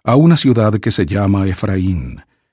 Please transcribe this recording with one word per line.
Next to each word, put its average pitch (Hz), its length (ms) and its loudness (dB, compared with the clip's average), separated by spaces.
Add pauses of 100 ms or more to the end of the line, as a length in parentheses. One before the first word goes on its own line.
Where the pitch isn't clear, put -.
a 117 140 2
una 165 200 4
ciudad 110 440 2
que 117 100 -4
se 95 160 -2
llama 98 420 0
Efraín, 92 760 -4 (300)